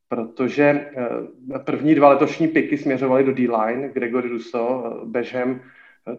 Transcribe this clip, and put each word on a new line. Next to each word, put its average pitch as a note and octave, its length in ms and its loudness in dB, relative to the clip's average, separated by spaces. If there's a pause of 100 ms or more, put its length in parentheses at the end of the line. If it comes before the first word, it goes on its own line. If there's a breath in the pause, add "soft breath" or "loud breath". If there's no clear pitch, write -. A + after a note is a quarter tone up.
Protože, A#2+ 540 -2
eh, C3 960 -2
první D3 360 0
dva C#3+ 140 8
letošní D3+ 380 4
piky D3+ 300 0
směřovaly C3 460 2
do C3+ 100 0
D-line, A#2+ 560 0
Gregory B2 400 -4
Rousseau, A#2+ 560 -4
eh, A#2 200 -10
Basham, B2 540 -4
eh, - 600 -18